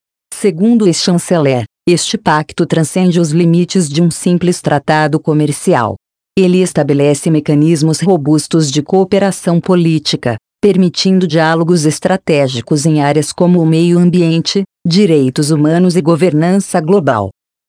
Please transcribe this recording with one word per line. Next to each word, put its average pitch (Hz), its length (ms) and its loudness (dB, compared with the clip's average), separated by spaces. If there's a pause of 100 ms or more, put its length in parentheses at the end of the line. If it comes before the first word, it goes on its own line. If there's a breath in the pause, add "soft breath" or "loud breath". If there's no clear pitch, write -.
(340)
Segundo 214 520 0
o - 20 2
ex-chanceler, 156 760 0 (220)
este 175 300 0
pacto 156 480 -2
transcende 170 540 0
os 160 120 0
limites 170 580 0
de 147 120 -2
um 175 80 2
simples 175 520 -2
tratado 151 580 0
comercial. 147 760 -2 (420)
Ele 185 240 2
estabelece 147 680 0
mecanismos 156 720 0
robustos 156 720 0
de 147 100 -2
cooperação 190 760 0
política, 165 800 -2 (240)
permitindo 190 680 0
diálogos 165 580 0
estratégicos 151 1000 -2
em 151 160 2
áreas 147 320 -2
como 180 280 2
o 160 40 0
meio 170 340 2
ambiente, 175 640 0 (240)
direitos 156 640 0
humanos 165 460 2
e 185 40 0
governança 170 760 0
global. 135 500 0 (400)